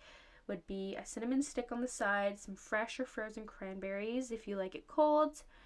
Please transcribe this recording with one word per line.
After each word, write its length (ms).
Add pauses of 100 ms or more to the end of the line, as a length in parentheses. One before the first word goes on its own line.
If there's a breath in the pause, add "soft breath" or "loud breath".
(480 loud breath)
would 200
be 280
a 100
cinnamon 380
stick 280
on 80
the 80
side, 520
some 160
fresh 440
or 60
frozen 400
cranberries 840
if 160
you 100
like 180
it 120
cold. 560 (220 loud breath)